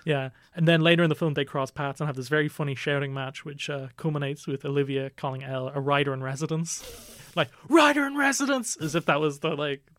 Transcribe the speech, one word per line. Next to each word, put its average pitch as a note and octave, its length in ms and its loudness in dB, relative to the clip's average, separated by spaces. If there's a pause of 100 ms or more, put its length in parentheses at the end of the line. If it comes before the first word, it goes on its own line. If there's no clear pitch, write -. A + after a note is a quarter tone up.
Yeah. C#3 240 -2 (260)
And E3 140 2
then E3 120 6
later E3+ 220 6
in E3 60 6
the D3+ 80 2
film, D#3 180 0
they C#3+ 100 0
cross C3+ 280 -4
paths C#3+ 280 -6
and D3+ 60 -2
have D3 80 -2
this B2+ 140 -8
very D3+ 200 2
funny C#3+ 280 -4
shouting C#3+ 360 -2
match, C3+ 320 -8
which, C#3+ 240 -10
uh, C3+ 280 -8
culminates D3 500 -4
with C3+ 180 -4
Olivia C#3 460 0
calling C3 320 -6
Elle C3+ 320 -6
a C#3+ 60 -4
rider C#3+ 340 2
in C3 80 -6
residence. D#3+ 920 -6
<laughs> - 0 - (200)
Like, D3+ 120 2 (200)
"Rider D4 400 6
in C#4 80 -6
residence!" C#4 640 0
As D#3 180 -2
if E3 80 -2
that D3 160 2
was D3 180 0
the, D#3+ 160 -2
like, C#3+ 300 -4 (140)